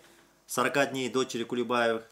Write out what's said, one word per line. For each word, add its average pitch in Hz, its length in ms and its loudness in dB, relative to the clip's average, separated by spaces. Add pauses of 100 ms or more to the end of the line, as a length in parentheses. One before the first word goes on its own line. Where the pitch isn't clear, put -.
(480)
сорока 131 380 2
дней 135 240 -2
дочери 123 340 -2
Кулибаевых — 117 680 0